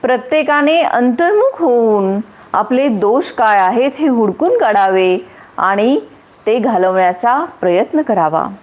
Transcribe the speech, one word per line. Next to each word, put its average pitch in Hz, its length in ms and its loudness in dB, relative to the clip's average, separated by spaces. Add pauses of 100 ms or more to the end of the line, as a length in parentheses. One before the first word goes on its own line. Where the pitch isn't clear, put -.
प्रत्येकाने 294 800 0
अंतर्मुख 339 800 0
होऊन 214 580 0 (320)
आपले 247 360 0
दोष 214 440 0
काय 214 260 2
आहेत 233 400 2
हे 302 100 0
हुडकून 240 500 0
काढावे 190 600 2 (400)
आणि 208 420 0 (460)
ते 220 120 0
घालवण्याचा 190 880 0 (160)
प्रयत्न 185 420 0
करावा. 165 440 -2 (160)